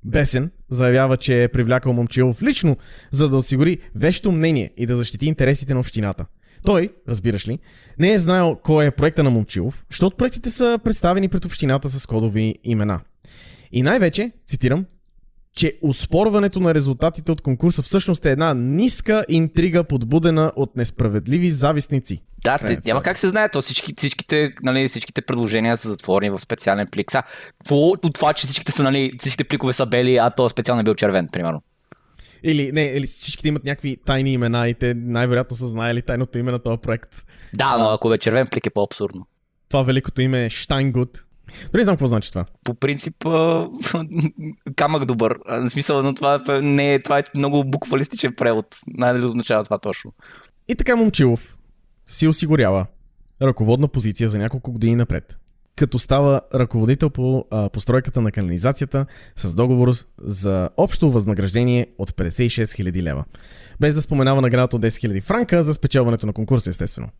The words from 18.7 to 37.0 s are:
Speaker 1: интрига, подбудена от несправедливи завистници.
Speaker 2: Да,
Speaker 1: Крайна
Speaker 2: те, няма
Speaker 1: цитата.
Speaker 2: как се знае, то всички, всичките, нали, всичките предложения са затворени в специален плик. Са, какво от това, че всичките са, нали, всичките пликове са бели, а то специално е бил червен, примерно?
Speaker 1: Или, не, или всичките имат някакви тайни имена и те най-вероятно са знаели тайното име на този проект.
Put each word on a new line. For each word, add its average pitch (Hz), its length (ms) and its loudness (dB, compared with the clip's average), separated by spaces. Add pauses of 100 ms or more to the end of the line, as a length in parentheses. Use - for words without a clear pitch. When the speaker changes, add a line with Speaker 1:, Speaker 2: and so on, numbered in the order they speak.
Speaker 1:
интрига, 165 560 2
подбудена 156 720 2
от - 200 -2
несправедливи 120 760 0
завистници. 139 720 -2 (140)
Speaker 2:
Да, - 220 0
Speaker 1:
Крайна - 0 -
Speaker 2:
те, 107 140 -2
няма 87 80 -4
Speaker 1:
цитата. 120 220 -2
Speaker 2:
как 185 160 -2
се 190 100 0
знае, 214 200 2
то 139 140 -2
всички, - 340 -6
всичките, 143 560 -2 (100)
нали, 131 260 0
всичките - 340 -6
предложения 117 540 0
са 113 140 -6
затворени 98 400 -2
в 98 80 -6
специален 101 480 -2
плик. - 240 -6
Са, 127 120 0 (360)
какво - 200 0
от 165 360 2
това, - 180 2
че - 140 -4
всичките - 260 -4
са, - 100 0
нали, 135 360 0
всичките 139 260 -2
пликове 139 280 -2
са 127 140 0
бели, 123 300 2
а 117 140 4
то 123 180 2
специално 120 320 0
е 107 40 0
бил 107 100 4
червен, 95 340 0
примерно? 82 340 -4 (800)
Speaker 1:
Или, 143 300 0
не, 156 120 0
или 135 220 -4
всичките - 420 -6
имат 147 160 -4
някакви 139 320 -6
тайни 135 360 0
имена 120 360 0
и 120 60 -2
те 123 200 -2
най-вероятно 120 640 -2
са 123 100 -8
знаели 117 360 -4
тайното 123 360 -4
име 123 140 -2
на 123 60 -4
този 117 200 -4
проект. - 320 -6 (440)